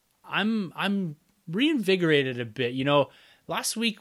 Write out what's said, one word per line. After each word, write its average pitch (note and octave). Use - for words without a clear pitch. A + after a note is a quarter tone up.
I'm, G3
I'm F#3
reinvigorated E3+
a A#2+
bit. A#2+
You C3
know, C#3+
last G#3+
week A3+